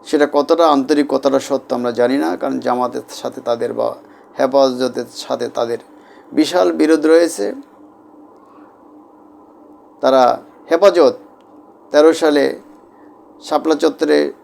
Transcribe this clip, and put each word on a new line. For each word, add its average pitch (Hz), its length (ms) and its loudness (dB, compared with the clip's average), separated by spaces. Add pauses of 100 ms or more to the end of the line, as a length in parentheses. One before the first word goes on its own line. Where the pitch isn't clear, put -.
সেটা 147 280 0
কতটা 160 360 2
আন্তরিক, 143 420 2
কতটা 135 300 -2
সত্য 131 360 -6
আমরা 123 160 -4
জানি 123 260 0
না, 160 180 -4
কারণ 135 240 -6
জামাতের 123 500 -4
সাথে - 320 -12
তাদের 117 320 -4
বা 117 220 -4 (440)
হেফাজতের 131 680 -2 (100)
সাথে 120 340 -8
তাদের 117 280 -4 (540)
বিশাল 170 400 0
বিরোধ 156 340 2
রয়েছে। 165 480 2 (2500)
তারা 127 400 2 (300)
হেফাজত 170 440 4 (760)
তেরো 156 220 6
সালে 143 460 0 (840)
শাপলা 151 340 0
চত্বরে 147 580 0 (100)